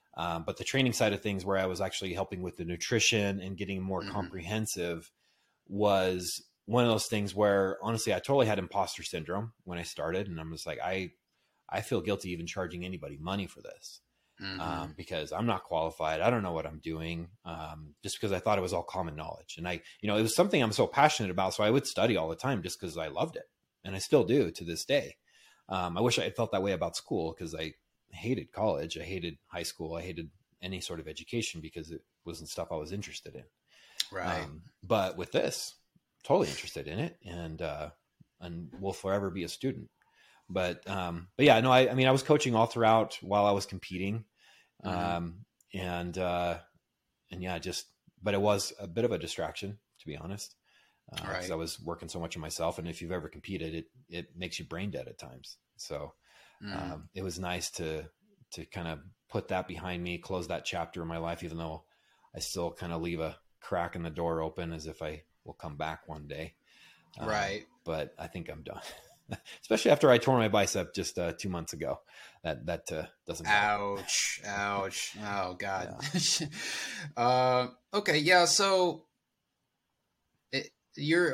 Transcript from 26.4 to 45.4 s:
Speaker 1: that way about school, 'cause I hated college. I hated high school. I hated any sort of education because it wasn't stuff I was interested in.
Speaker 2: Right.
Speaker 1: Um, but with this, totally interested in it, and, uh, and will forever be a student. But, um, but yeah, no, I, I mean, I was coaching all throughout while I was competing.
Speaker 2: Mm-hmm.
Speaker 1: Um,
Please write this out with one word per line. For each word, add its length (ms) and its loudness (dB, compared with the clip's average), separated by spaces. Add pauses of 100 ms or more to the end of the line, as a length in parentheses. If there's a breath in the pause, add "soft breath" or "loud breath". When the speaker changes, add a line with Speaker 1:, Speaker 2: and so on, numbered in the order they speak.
Speaker 1:
that 100 2
way 100 2
about 240 -2
school, 380 -2
'cause 200 -8
I 200 -6 (360)
hated 420 -4
college. 460 0
I 60 -8
hated 420 -6
high 180 -8
school. 320 -8
I 60 -6
hated 280 -8 (320)
any 180 -6
sort 200 -8
of 80 -12
education 520 -4
because 320 -10
it 100 -10 (220)
wasn't 260 -10
stuff 220 -6
I 40 -2
was 160 -6
interested 440 -8
in. 80 -16 (640 loud breath)
Speaker 2:
Right. 420 -2
Speaker 1:
Um, 120 -16 (180)
but 340 2
with 160 -6
this, 440 0 (480)
totally 260 4
interested 380 -8
in 100 -4
it, 260 -4
and, 380 -8
uh, 280 -4 (500)
and 380 -10
will 140 -2
forever 380 0
be 140 -4
a 40 -4
student. 420 -6 (580 soft breath)
But, 400 -2
um, 480 -4
but 100 6
yeah, 140 10
no, 120 6
I, 180 10
I 40 0
mean, 140 6
I 40 10
was 120 4
coaching 300 4
all 120 8
throughout 560 6
while 240 4
I 60 8
was 140 0
competing. 600 -4 (600 soft breath)
Speaker 2:
Mm-hmm. 300 0
Speaker 1:
Um, 300 -6 (280)